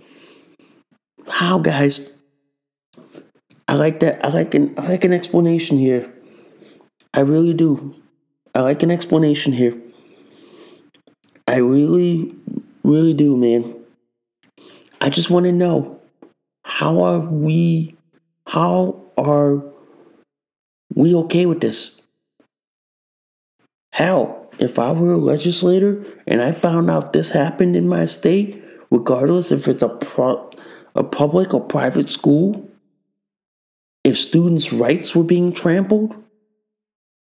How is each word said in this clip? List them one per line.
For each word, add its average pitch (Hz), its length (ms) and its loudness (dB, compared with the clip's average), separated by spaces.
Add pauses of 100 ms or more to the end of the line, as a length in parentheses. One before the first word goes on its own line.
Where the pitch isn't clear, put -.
(1300)
How, 180 320 0
guys? 143 540 -2 (1500)
I - 80 -2
like 156 260 0
that. 165 240 0
I - 40 -2
like 165 240 0
an, 143 240 0
I 147 100 -8
like 180 160 0
an 180 100 4
explanation 170 640 0
here. 131 340 0 (1000)
I 139 80 2
really 160 320 2
do. 147 420 0 (580)
I 127 80 0
like 143 220 0
an 165 80 2
explanation 151 640 0
here. 120 220 0 (1700)
I 123 100 0
really, 160 800 2 (480)
really 160 300 4
do, 143 240 2
man. 117 380 0 (1300)
I 143 80 0
just 170 200 -2
wanna 180 220 2
know, 175 480 0 (640)
how 160 380 -2
are 175 180 0
we, 160 760 -2 (520)
how 180 560 -2 (140)
are 143 460 2 (1300)
we 170 220 4
okay 170 300 0
with 170 160 -2
this? - 400 -6 (1900)
Hell, 156 580 -2 (100)
if 123 200 -2
I 123 120 0
were 170 220 2
a 170 40 2
legislator 180 840 0 (220)
and - 160 0
I 165 100 0
found 165 380 0
out 156 240 -2
this 165 180 0
happened 175 440 0
in 175 120 0
my 170 180 0
state, - 580 -2 (260)
regardless 135 640 0
if 139 160 0
it's 127 160 0
a 117 60 0
pro-, - 600 -4 (460)
a - 80 0
public 160 500 0
or 127 80 0
private 135 480 -2
school, 180 600 0 (1300)
if 135 140 2
students' 170 540 0
rights 123 440 -2
were 170 80 4
being 175 280 2
trampled, 196 640 -2 (1160)